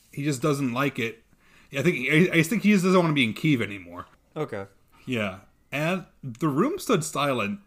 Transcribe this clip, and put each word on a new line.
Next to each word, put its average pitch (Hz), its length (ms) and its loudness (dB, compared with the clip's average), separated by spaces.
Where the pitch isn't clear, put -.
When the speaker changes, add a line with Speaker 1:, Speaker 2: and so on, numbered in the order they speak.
Speaker 1:
He 143 120 -8
just 139 180 -4
doesn't 139 320 0
like 135 260 -2
it. 113 240 -6
Yeah, 139 100 -6
I 135 40 0
think, 143 280 0
I, 165 280 4
I 156 40 6
think 202 200 -2
he 208 80 6
just 190 120 4
doesn't 190 160 4
wanna 165 140 4
be 143 100 2
in 110 100 0
Kyiv 143 280 2
anymore. 92 460 -10
Speaker 2:
Okay. 113 300 -8
Speaker 1:
Yeah. 107 340 -4
And 160 340 -4
the 139 280 -4
room 240 300 0
stood 185 240 0
silent 123 640 -4